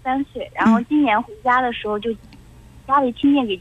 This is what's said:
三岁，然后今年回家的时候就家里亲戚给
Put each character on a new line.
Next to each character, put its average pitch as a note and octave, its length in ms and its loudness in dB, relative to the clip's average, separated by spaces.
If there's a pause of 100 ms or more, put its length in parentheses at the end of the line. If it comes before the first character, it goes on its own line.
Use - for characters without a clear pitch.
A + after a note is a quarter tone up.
三 C4 260 -2
岁， - 240 -12
然 G3 160 0
后 A3+ 120 4
今 D4 200 0
年 A3+ 200 2
回 - 100 -18 (100)
家 B3+ 200 2
的 B3 100 -2
时 A3 160 -10
候 G#3 100 -4
就 A3+ 140 -4 (720)
家 C#4 140 2
里 C4 120 0
亲 C#4+ 220 2
戚 C4+ 120 2
给 G3 140 -4